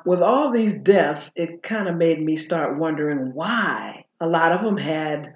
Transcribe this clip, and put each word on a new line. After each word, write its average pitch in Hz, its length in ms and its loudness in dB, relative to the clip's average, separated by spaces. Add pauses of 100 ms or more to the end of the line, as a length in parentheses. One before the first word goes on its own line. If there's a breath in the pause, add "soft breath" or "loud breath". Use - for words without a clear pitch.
with 180 160 2
all 254 300 4
these 226 260 2
deaths, 151 600 2
it 170 260 -6
kinda 202 300 -4
made 165 280 2
me 156 160 0
start 156 420 -2
wondering 147 540 -2
why. 135 720 -4 (140)
A 165 60 -2
lot 165 240 4
of 185 140 0
them 214 120 0
had 156 600 -4